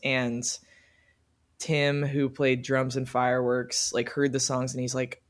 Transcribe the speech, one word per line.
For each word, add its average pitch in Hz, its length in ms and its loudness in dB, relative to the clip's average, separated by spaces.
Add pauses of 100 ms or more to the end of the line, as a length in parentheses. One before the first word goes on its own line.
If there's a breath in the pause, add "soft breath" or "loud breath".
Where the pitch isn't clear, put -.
and 123 400 -2 (1120 soft breath)
Tim, 143 460 2
who 139 260 2
played 131 340 2
drums 131 340 0
in 135 80 -2
Fireworks, 127 880 0
like, 120 160 0
heard 143 240 0
the - 80 -2
songs 127 320 -2
and 127 80 -4
he's 123 140 -4
like, 127 340 -6